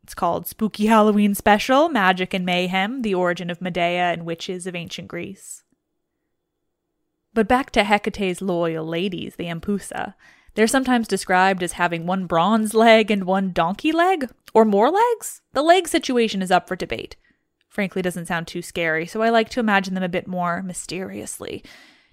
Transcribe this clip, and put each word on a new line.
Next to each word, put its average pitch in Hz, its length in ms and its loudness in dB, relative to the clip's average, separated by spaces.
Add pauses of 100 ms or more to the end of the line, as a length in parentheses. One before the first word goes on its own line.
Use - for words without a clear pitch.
It's - 100 -20
called 170 340 -2
Spooky - 380 -4
Halloween 208 500 4
Special, 262 540 4
Magic 190 440 0
and 185 120 -4
Mayhem, 185 560 -2
the 208 140 -2
Origin 175 340 -2
of 175 100 -10
Medea 175 540 -2
and 170 100 -8
Witches 175 440 -8
of 180 80 -10
Ancient 175 340 -12
Greece. - 540 -14 (1700)
But 214 160 2
back 254 220 0
to 226 120 2
Hecate's 202 580 -2
loyal 170 440 -2
ladies, 170 500 -6
the 175 120 -8
Empusa. 185 680 -6 (400)
They're 220 140 2
sometimes 254 400 0
described 190 560 2
as 175 100 -6
having 170 320 -2
one 185 220 -4
bronze 208 460 2
leg 220 380 6
and 196 140 0
one 190 260 0
donkey 180 400 0
leg, 330 380 0 (240)
or 220 100 6
more 214 260 4
legs. 440 520 0 (100)
The 269 120 -2
leg 339 240 6
situation 233 540 0
is 185 100 -2
up 180 160 4
for 185 100 -6
debate. - 400 -10 (500)
Frankly, 190 340 -4
doesn't 175 260 -6
sound 165 200 -6
too 175 140 -10
scary, 165 440 -4
so 220 160 -6
I 226 80 2
like 226 200 4
to - 100 -4
imagine 196 360 2
them 185 80 -2
a 185 40 -2
bit 175 200 -4
more 175 360 -4
mysteriously. 190 1000 -10 (520)